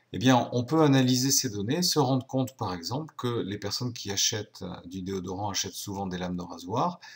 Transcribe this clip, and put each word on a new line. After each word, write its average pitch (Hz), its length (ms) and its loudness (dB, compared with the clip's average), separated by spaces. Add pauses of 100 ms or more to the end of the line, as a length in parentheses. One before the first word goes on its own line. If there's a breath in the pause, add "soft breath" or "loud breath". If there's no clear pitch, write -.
(140 loud breath)
eh 95 60 -4
bien, 123 320 6
on 123 140 0
peut 156 180 6
analyser 131 480 6
ces 127 180 2
données, 104 320 0
se 175 160 2
rendre 131 300 2
compte, 131 300 -2
par 98 160 -4
exemple, 117 440 -6
que 160 220 -2
les 95 180 -4
personnes 113 360 -4
qui 101 180 -8
achètent, - 520 -2
euh, 87 120 -8 (100)
du 92 160 -10
déodorant 92 480 -4
achètent 92 240 -4
souvent 98 340 -6
des 90 100 -4
lames 90 180 -4
de 87 80 -4
rasoir, 147 560 -4 (160 loud breath)